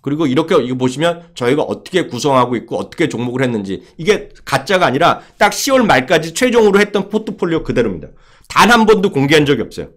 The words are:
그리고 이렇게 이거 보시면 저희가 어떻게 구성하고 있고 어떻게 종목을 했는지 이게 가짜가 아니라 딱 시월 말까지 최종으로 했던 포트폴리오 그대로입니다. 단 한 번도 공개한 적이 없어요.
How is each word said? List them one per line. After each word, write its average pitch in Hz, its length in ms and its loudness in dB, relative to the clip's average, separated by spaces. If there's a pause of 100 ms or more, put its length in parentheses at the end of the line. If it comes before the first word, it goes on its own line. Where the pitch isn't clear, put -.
그리고 147 240 -2
이렇게 160 360 0
이거 123 120 -6
보시면 143 600 -4
저희가 131 280 0
어떻게 - 440 -4
구성하고 123 500 0
있고 110 200 -8
어떻게 127 320 -4
종목을 123 340 -6
했는지 101 440 -6 (100)
이게 208 340 -2 (140)
가짜가 185 420 0
아니라 143 340 0 (180)
딱 202 140 2
시월 262 320 0
말까지 160 500 0
최종으로 214 460 4
했던 202 280 -2
포트폴리오 175 540 -4
그대로입니다. 107 460 -4 (400)
단 190 220 4
한 226 140 4
번도 202 280 4
공개한 143 340 2
적이 127 160 0
없어요. - 340 -12